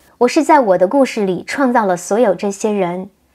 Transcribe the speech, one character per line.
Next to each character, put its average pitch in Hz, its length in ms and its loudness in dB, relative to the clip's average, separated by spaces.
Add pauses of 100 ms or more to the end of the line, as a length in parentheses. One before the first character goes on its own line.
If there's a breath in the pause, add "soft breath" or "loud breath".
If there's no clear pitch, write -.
(180 soft breath)
我 240 100 2
是 302 160 0
在 302 160 4
我 190 180 2
的 180 80 2
故 277 180 2
事 214 220 -4
里 185 180 -4
创 269 280 -2
造 233 120 2
了 180 120 0
所 196 200 -4
有 226 160 2
这 185 160 -4
些 202 220 -4
人， 185 400 -4 (240)